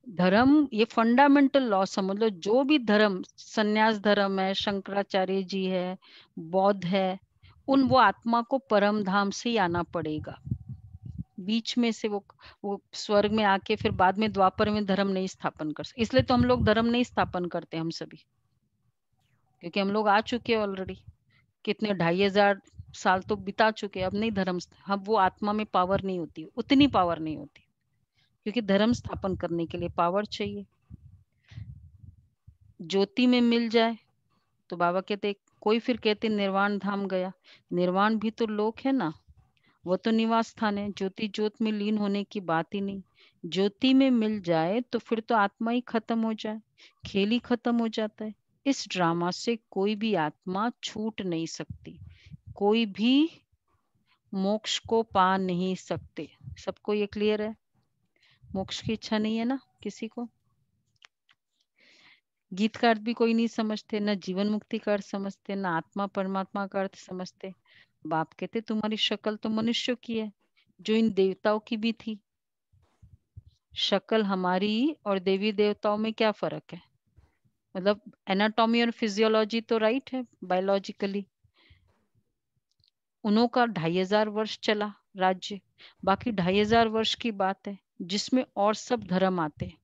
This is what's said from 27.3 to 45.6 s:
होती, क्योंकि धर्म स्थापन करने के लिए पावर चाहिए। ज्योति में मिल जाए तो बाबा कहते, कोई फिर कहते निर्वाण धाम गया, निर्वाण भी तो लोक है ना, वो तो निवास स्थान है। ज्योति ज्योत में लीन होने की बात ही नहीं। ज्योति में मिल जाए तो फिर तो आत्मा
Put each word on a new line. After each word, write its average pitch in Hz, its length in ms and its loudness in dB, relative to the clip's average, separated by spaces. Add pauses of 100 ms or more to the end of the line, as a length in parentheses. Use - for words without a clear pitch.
होती, - 320 -18 (720)
क्योंकि 214 200 -4
धर्म 202 300 4
स्थापन - 440 -4
करने 170 300 -4
के 175 120 -10
लिए 175 100 -6
पावर 180 360 0
चाहिए। 202 420 -8 (2250)
ज्योति 196 440 0
में 247 140 4
मिल 233 280 2
जाए 226 300 2 (680)
तो 175 80 -8
बाबा 175 240 2
कहते, 202 360 -6 (240)
कोई 214 180 2
फिर 233 180 -2
कहते 214 320 -2
निर्वाण 202 500 0
धाम 196 300 -4
गया, 185 240 -4 (400)
निर्वाण 185 440 2
भी 214 140 -2
तो 226 160 -4
लोक 214 340 -4
है 269 120 0
ना, 180 260 -2 (680)
वो 185 100 2
तो 226 140 -2
निवास 226 380 2
स्थान 208 300 -2
है। 202 140 -6
ज्योति 196 360 -6
ज्योत 214 340 -4
में 214 100 0
लीन 208 260 -2
होने 202 260 -2
की - 160 -8
बात 165 340 -2
ही 202 60 -4
नहीं। 196 220 -6 (440)
ज्योति 202 480 2
में 269 160 6
मिल 220 300 2
जाए 170 400 0
तो 240 180 -6
फिर 220 220 -4
तो 233 140 -2
आत्मा 220 360 0